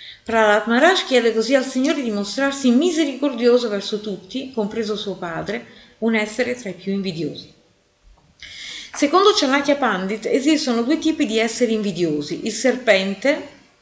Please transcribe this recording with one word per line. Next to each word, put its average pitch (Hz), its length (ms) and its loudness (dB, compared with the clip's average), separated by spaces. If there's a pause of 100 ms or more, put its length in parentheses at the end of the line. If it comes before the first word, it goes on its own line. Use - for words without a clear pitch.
(240)
Prahlad 220 440 2
Maharaj 311 380 4
chiede 233 280 2
così 226 220 0
al 254 100 2
Signore 277 380 0
di 226 80 -2
mostrarsi 262 580 -2
misericordioso 254 1000 2
verso 202 300 -4
tutti, 214 540 -10
compreso 214 420 -4
suo 196 200 -6
padre, 175 500 -8 (320)
un 226 180 0
essere 233 400 -2
tra 214 140 -10
i 180 40 -6
più 196 200 -8
invidiosi. 165 640 -6 (1300)
Secondo 370 440 4
Chanakya 277 400 2
Pandit 208 500 -2
esistono 262 580 0
due 294 140 0
tipi 311 280 -2
di 220 140 -2
esseri 226 340 0
invidiosi, 170 720 -2
il 220 60 -4
serpente 220 960 0 (340)